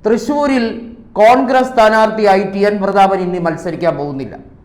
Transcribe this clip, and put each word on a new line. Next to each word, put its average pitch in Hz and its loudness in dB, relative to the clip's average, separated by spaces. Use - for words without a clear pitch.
തൃശ്ശൂരിൽ 269 0
കോൺഗ്രസ് 254 4
സ്ഥാനാർത്ഥിയായി 214 2
ടി 196 -2
എൻ 208 0
പ്രതാപൻ 196 2
ഇനി 180 -4
മത്സരിക്കാൻ 160 -4
പോകുന്നില്ല. 135 -8